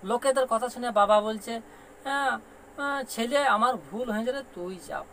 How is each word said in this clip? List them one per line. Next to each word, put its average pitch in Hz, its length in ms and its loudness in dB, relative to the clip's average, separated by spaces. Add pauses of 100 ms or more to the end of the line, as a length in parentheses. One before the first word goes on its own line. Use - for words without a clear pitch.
লোকেদের 254 460 2
কথা 226 200 0
শুনে 240 220 -6
বাবা 208 300 6
বলছে, 220 400 -4 (420)
"হ্যাঁ, 277 280 0
আহ, 277 800 -6
ছেলে, 262 380 2
আমার 226 280 4
ভুল 220 360 -6
হয়েছে 226 200 0
রে, 269 120 -4 (120)
তুই 180 320 -8
চাপ।" - 260 -8